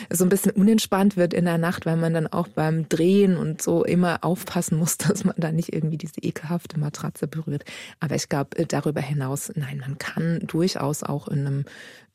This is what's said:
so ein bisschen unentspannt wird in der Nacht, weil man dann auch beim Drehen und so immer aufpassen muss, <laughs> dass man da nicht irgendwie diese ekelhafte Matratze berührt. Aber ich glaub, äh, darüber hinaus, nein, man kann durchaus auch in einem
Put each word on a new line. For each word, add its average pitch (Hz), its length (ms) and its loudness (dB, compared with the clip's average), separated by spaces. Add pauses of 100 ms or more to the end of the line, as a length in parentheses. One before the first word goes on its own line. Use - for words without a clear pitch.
(120)
so 180 140 2
ein 180 40 4
bisschen 196 220 4
unentspannt 202 680 4
wird 175 160 4
in 170 120 2
der 170 120 2
Nacht, 170 280 -2
weil 165 120 2
man 165 160 2
dann 160 140 0
auch 170 200 -2
beim 156 400 0
Drehen 185 480 6
und 156 260 -2
so 170 220 2
immer 175 400 2
aufpassen 170 540 0
muss, 165 200 0
<laughs> - 20 -10
dass - 240 0
man 190 140 0
da 165 140 0
nicht 165 220 -2
irgendwie 156 240 -2
diese - 240 -10
ekelhafte 160 580 -4
Matratze - 480 -4
berührt. 147 360 -6 (360)
Aber 147 160 -2
ich - 140 -2
glaub, 143 300 -2
äh, 165 60 2
darüber 151 360 -2
hinaus, 139 540 -4
nein, 143 240 -6
man 135 180 -8
kann 165 480 -2
durchaus 156 580 -2
auch 143 240 -6
in 143 200 -2
einem 139 180 -2 (500)